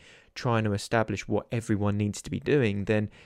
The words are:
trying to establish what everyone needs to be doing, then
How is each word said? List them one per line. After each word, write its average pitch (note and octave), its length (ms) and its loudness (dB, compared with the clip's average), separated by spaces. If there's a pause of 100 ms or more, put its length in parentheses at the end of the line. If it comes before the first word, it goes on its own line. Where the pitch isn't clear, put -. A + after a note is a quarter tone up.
(340)
trying A2+ 300 0
to G#2+ 80 0
establish G#2 540 0
what G#2+ 240 0
everyone G#2 460 0
needs G#2 260 -2
to - 80 -12
be - 80 -2
doing, A#2 460 2
then G#2+ 260 0 (160)